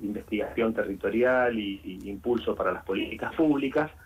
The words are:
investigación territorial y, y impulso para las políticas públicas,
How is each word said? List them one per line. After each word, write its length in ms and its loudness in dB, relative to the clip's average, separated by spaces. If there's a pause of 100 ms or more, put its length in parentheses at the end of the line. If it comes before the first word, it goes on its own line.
investigación 680 -2
territorial 840 2
y, 260 -4
y 260 -10
impulso 440 0
para 180 0
las 120 -4
políticas 500 -4
públicas, 560 2 (160)